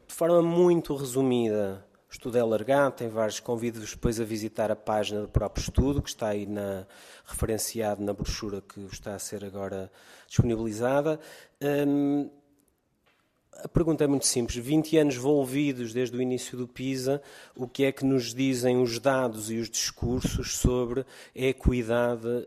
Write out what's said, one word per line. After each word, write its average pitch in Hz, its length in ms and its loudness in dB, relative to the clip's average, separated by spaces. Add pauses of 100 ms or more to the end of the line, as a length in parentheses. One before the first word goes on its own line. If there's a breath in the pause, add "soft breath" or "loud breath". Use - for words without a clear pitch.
de - 60 -14
forma 170 260 6
muito 170 560 4
resumida, 120 880 0 (240)
o - 40 -18
estudo 123 260 -2
é - 20 6
alargado, 120 560 2
tem 120 140 -6
vários, 107 300 -2
convido-vos 113 500 -4
depois 117 280 -2
a 117 60 -2
visitar 107 460 -4
a 107 60 0
página 107 440 -2
do 104 80 -8
próprio - 340 -2
estudo, 139 380 0
que - 80 -10
está 113 200 -6
aí 104 180 -4
na, 98 400 -6 (400 loud breath)
referenciado 107 760 -2
na 101 120 -2
brochura 101 480 -6
que - 240 -18
está 101 280 -12
a 92 40 -10
ser 101 260 -10
agora 98 480 -8 (340 loud breath)
disponibilizada. 123 920 0 (680 loud breath)
Hum, 143 440 0 (1300)
a - 60 -12
pergunta 156 360 2
é - 20 4
muito 139 200 2
simples. 120 300 0
Vinte 151 400 2
anos 147 200 6
envolvidos 131 760 0
desde 123 240 -2
o 127 60 0
início 127 340 -4
do 123 100 -6
pisa, 131 540 -2 (340 loud breath)
o 127 140 -8
que 135 160 0
é 135 80 2
que 135 140 -4
nos 123 260 2
dizem 127 480 2
os 117 180 0
dados 113 520 0
e 113 80 -4
os 113 100 -4
discursos - 880 -4
sobre 123 460 0
a - 400 -12
equidade, 120 840 2 (200)